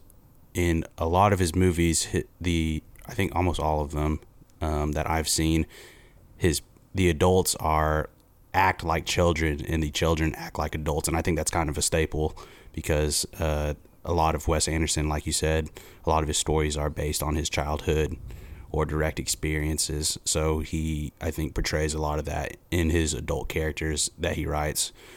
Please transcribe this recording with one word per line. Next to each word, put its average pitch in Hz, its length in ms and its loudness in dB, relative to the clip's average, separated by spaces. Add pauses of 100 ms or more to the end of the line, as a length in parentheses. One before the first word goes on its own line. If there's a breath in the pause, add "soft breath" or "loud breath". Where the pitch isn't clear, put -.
(520)
in 85 320 2 (140)
a 85 80 -2
lot 95 260 6
of 92 60 2
his 85 160 2
movies, 85 580 4
hi-, 90 120 0 (160)
the, 80 420 0 (240)
I - 80 -12
think 98 200 0
almost 85 240 2
all 76 220 0
of 73 120 -4
them, 76 280 0 (400)
um, 76 320 0
that 76 160 -2
I've 80 200 0
seen, 80 380 2 (680 loud breath)
his, 80 240 2 (340)
the 95 140 4
adults 90 480 4
are, 78 540 2 (420)
act 92 320 2
like 82 220 0
children 80 600 2
and 78 160 0
the 76 80 0
children 80 440 2
act - 240 -10
like 78 160 -4
adults. 78 340 -2
And 82 80 0
I 80 60 0
think 80 160 2
that's 78 120 -2
kind 80 200 0
of 69 80 -4
a 73 40 0
staple 78 540 0 (380 loud breath)
because, 76 500 0 (140)
uh, 76 360 0 (300)
a - 80 -2
lot 80 220 4
of 76 140 -4
Wes 80 180 2
Anderson, 78 420 0
like 76 180 -2
you 80 60 -4
said, 78 380 0 (340 loud breath)
a 80 60 2
lot 78 120 4
of 76 60 -2
his 76 80 0
stories 76 400 0
are 73 140 -2
based 76 320 -4
on 76 140 0
his 78 120 -2
childhood 76 680 -2 (560 loud breath)
or 78 120 0
direct 76 360 -2
experiences. 76 1040 -2
So 78 340 0
he, 78 640 -2
I 80 100 -4
think, 78 240 -4
portrays 78 400 0
a 78 60 -4
lot 76 180 -2
of 76 60 -4
that 76 320 -6 (160)
in 82 180 2
his 80 240 2
adult - 340 -4
characters 78 680 -2
that 78 160 -2
he 76 100 -2
writes. 76 480 -2 (240 loud breath)